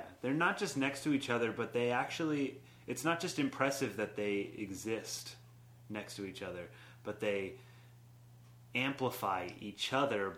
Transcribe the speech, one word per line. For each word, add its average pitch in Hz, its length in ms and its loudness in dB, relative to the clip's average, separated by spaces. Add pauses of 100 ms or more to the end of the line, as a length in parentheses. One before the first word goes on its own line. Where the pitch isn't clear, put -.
(200)
they're 131 140 2
not 180 240 4
just 185 180 -2
next 135 280 0
to 151 100 4
each - 160 2
other, 117 220 4
but 107 200 -2
they 120 200 4
actually, 143 680 0 (300)
it's 123 160 -4
not 170 160 2
just 180 180 -2
impressive 135 580 2
that 107 200 0
they 101 420 0
exist 104 800 -4 (520)
next 104 280 -6
to 101 100 -4
each 95 160 -8
other, 90 220 -6 (400)
but 104 160 -6
they 98 340 0 (1200)
amplify 120 720 0 (120)
each - 320 -4
other 104 460 2